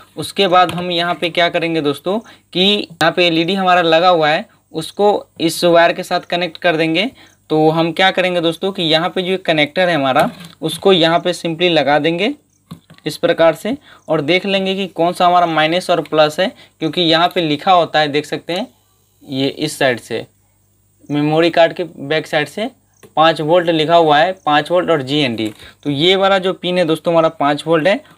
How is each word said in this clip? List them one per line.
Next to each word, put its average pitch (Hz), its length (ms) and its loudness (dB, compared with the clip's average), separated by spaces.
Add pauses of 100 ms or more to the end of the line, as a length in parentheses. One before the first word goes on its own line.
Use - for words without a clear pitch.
(160)
उसके 190 320 -2
बाद 175 240 4
हम 175 180 -6
यहाँ 175 240 -2
पे 170 160 -4
क्या 170 180 0
करेंगे 165 320 -2
दोस्तों 151 380 -4 (340)
कि 180 100 0
यहाँ 196 500 0
पे 175 140 2
एलईडी 170 280 0
हमारा 180 280 2
लगा 165 260 4
हुआ 160 200 4
है, 165 160 0 (280)
उसको 196 540 -2 (140)
इस 165 240 -2
वायर 170 280 4
के 180 100 -8
साथ 175 180 -4
कनेक्ट 175 360 -6
कर 170 200 0
देंगे। 165 340 -2 (400)
तो 156 200 2
हम 165 220 0
क्या 190 180 2
करेंगे 180 300 -2
दोस्तों 165 320 -4
कि 190 100 -6
यहाँ 160 260 0
पे 185 140 -4
जो 185 240 -4
कनेक्टर 160 420 0
है 175 60 0
हमारा, 143 360 0 (320)
उसको 160 300 0
यहाँ 165 280 2
पे 180 120 -2
simply 170 380 -2
लगा 147 280 2
देंगे 170 360 -2 (720)
इस 151 100 -6
प्रकार 165 380 2
से 214 220 -6 (320)
और 156 120 0
देख 180 260 0
लेंगे 190 280 -2
कि 190 120 -4
कौन 165 260 -2
सा 180 140 0
हमारा 175 200 4
माइनस 160 440 -2
और 165 100 2
प्लस 151 400 0
है, 196 80 0 (320)
क्योंकि 160 200 -4
यहाँ 165 280 2
पे 180 120 -4
लिखा 156 320 0
होता 160 260 2
है, 151 100 0
देख 147 180 -4
सकते 160 260 -10
हैं, 196 140 -6 (560)
ये 135 260 -6
इस - 300 -8
साइड 127 220 0
से 120 260 -10 (840)
मेमोरी 151 400 2
कार्ड 165 220 2
के 175 120 -8
बैक 156 420 -6
साइड 151 220 -4
से 220 220 -8 (460)
पाँच 160 240 2
वोल्ट 165 300 2
लिखा 160 260 2
हुआ 151 220 4
है, 180 140 2 (140)
पाँच 151 240 0
वोल्ट 175 200 0
और 156 120 0
जीएनडी। 127 500 -4 (300)
तो 147 80 -4
ये 165 260 2
वाला 190 220 2
जो 185 140 -2
पिन 180 260 -4
है 180 60 2
दोस्तों 160 280 -2
हमारा 165 160 2
पाँच 147 380 -2
वोल्ट 160 220 0
है 233 120 0 (180)